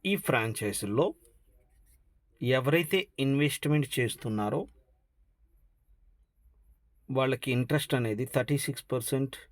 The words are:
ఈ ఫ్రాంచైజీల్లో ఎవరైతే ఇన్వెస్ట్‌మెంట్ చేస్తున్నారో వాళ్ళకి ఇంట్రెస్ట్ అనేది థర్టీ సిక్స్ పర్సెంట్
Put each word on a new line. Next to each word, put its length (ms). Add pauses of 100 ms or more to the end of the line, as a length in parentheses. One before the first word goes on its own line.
(100)
ఈ 40 (140)
ఫ్రాంచైజీల్లో 760 (1500)
ఎవరైతే 420 (260)
ఇన్వెస్ట్‌మెంట్ 600 (100)
చేస్తున్నారో 640 (2500)
వాళ్ళకి 400
ఇంట్రెస్ట్ 420
అనేది 260 (120)
థర్టీ 280
సిక్స్ 280
పర్సెంట్ 440 (140)